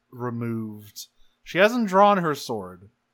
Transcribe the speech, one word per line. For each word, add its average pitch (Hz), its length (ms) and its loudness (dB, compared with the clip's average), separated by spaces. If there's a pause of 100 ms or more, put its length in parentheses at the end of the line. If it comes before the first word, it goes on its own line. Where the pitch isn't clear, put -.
(100)
removed, 117 960 -10 (380)
she - 140 -4
hasn't 220 300 2
drawn 202 300 6
her 165 160 0
sword, 98 540 -10 (260)